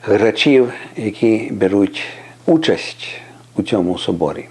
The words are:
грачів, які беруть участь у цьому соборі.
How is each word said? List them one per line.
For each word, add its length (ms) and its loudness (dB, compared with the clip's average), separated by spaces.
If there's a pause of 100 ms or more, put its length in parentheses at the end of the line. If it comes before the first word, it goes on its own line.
грачів, 680 4 (240)
які 540 0
беруть 520 0 (420)
участь 640 0 (480)
у 80 -2
цьому 340 -2
соборі. 540 -4